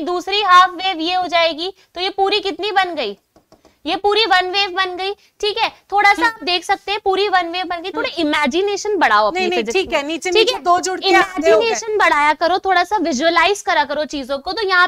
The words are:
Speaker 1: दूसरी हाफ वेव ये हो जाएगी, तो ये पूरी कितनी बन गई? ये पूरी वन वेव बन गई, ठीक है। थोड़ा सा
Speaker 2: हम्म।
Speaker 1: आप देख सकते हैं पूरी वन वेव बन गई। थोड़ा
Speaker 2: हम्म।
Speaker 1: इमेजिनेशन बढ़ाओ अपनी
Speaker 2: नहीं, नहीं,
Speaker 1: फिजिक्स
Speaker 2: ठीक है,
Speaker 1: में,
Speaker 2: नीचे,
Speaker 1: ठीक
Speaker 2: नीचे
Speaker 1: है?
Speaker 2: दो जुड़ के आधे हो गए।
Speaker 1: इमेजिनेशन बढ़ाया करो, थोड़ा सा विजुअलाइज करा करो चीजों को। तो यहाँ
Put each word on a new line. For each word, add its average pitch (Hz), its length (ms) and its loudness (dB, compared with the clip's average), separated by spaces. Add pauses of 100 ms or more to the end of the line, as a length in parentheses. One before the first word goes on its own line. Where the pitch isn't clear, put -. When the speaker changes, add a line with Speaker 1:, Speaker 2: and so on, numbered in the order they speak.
Speaker 1:
दूसरी 359 380 -2
हाफ 370 320 6
वेव 370 260 -4
ये 339 140 -2
हो 370 120 0
जाएगी, 330 460 0 (220)
तो 339 60 -8
ये 370 100 -2
पूरी 392 300 0
कितनी 370 320 -4
बन 370 220 0
गई? 220 240 -6 (640)
ये 330 120 -2
पूरी 415 300 0
वन 370 240 2
वेव 392 200 0
बन 359 260 -4
गई, 381 160 -6 (280)
ठीक 415 180 -4
है। 392 100 -2 (240)
थोड़ा 403 200 4
सा 330 100 0
Speaker 2:
हम्म। - 40 4
Speaker 1:
आप 440 180 -4
देख 349 200 -2
सकते 392 280 -4
हैं 415 120 -4
पूरी 392 240 0
वन 359 200 0
वेव 359 180 -6
बन 349 160 -8
गई। 381 80 -8
थोड़ा 480 180 -4
Speaker 2:
हम्म। 339 120 -6
Speaker 1:
इमेजिनेशन 339 800 0
बढ़ाओ 220 280 4
अपनी 339 140 -2
Speaker 2:
नहीं, 370 100 0
नहीं, 359 80 -2
Speaker 1:
फिजिक्स 226 160 -4
Speaker 2:
ठीक 370 180 -2
है, 302 100 -2
Speaker 1:
में, 285 60 -8
Speaker 2:
नीचे, 330 220 -6
Speaker 1:
ठीक 349 60 0
Speaker 2:
नीचे 453 180 4
Speaker 1:
है? 311 80 -10
Speaker 2:
दो 349 180 4
जुड़ 370 200 -4
के 381 140 2
आधे 381 60 6
हो 381 200 -4
गए। - 100 4
Speaker 1:
इमेजिनेशन 440 480 2
बढ़ाया 311 360 4
करो, 339 240 0
थोड़ा 370 260 2
सा 403 140 -2
विजुअलाइज 339 640 0
करा 320 220 0
करो 294 200 -4
चीजों 277 340 -6
को। 311 140 -10
तो 440 160 -4
यहाँ 359 200 4